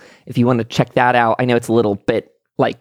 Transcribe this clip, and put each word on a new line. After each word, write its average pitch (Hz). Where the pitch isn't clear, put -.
If 117
you 120
want 123
to 110
check -
that 123
out, 117
I 127
know 120
it's 117
a 117
little 110
bit, -
like, 127